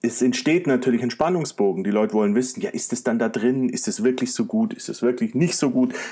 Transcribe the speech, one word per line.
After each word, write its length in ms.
es 200
entsteht 460
natürlich 340
ein 80
Spannungsbogen. 760
Die 60
Leute 240
wollen 220
wissen, 260
ja, 80
ist 240
es 100
dann 160
da 80
drin? 420
Ist 180
es 160
wirklich 300
so 120
gut? 280
Ist 140
es 140
wirklich 320
nicht 240
so 140
gut? 240